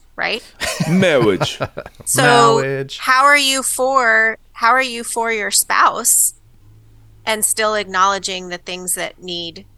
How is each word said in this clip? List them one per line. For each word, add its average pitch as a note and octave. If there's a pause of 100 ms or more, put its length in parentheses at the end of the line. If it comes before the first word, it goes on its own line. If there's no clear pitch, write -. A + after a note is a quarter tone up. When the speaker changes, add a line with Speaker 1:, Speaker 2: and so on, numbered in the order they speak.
(160)
Speaker 1:
right? G3 (260)
Speaker 2:
<laughs> -
Marriage. D3+ (440)
Speaker 1:
So A#3+
Speaker 3:
Marriage. C#3
Speaker 1:
how C4
are C#4+
you C4+
for, A#3 (140)
how A3+
are C4
you A#3
for A3+
your G#3
spouse - (960)
and G#3+
still G#3+
acknowledging F#3+
the F3
things F3+
that E3+
need, F3 (100)